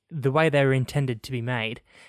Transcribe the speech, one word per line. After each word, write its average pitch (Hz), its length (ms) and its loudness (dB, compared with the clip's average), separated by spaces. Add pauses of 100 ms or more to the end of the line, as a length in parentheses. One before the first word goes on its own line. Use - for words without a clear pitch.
(100)
the 139 200 -2
way 160 180 2
they 143 160 4
were 135 80 4
intended 131 500 0
to - 100 -12
be 123 80 -4
made. 117 400 -6 (280)